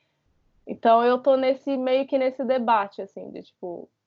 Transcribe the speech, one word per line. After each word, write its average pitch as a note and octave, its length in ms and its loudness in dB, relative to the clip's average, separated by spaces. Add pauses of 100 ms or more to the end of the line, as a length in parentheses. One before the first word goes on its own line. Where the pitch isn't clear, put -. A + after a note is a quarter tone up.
(640)
Então, A#3 380 4
eu B3 160 2
tô C4 180 2
nesse, C4+ 400 -2
meio C4 300 -2
que C#4 100 -2
nesse C4+ 260 -2
debate, A#3 560 0
assim, G3 300 -14
de, - 140 -16
tipo, - 440 -14 (200)